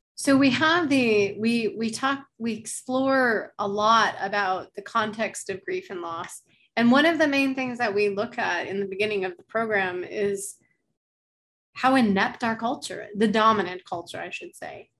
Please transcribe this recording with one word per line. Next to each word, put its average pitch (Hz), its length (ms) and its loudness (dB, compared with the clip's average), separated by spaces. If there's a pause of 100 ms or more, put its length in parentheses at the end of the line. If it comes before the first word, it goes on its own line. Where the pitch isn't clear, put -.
(140)
So 277 240 4
we 269 140 6
have 320 380 2
the, 220 500 2
we, 226 360 0
we 220 140 -4
talk, 269 340 -4 (140)
we 226 160 -4
explore 254 1040 0
a 202 100 -2
lot 208 540 4
about 190 540 -2
the 196 80 -12
context 214 680 -4
of 190 160 -8
grief 185 240 -6
and 180 120 -10
loss. 170 420 -10 (320)
And 233 160 6
one 285 160 6
of 330 100 2
the 311 100 4
main 269 280 0
things 254 240 -4
that 220 160 0
we 208 140 2
look 208 280 -4
at 180 300 -2
in 196 120 -4
the 196 60 -2
beginning 196 400 -2
of 180 120 -6
the - 60 -20
program 196 600 -2
is 202 540 -4 (1160)
how 262 220 2
inept 226 480 2
our 226 120 -2
culture, 233 600 -8
the 214 120 2
dominant 202 600 2
culture, 175 320 -10
I 175 120 -10
should - 240 -14
say, - 340 -16 (100)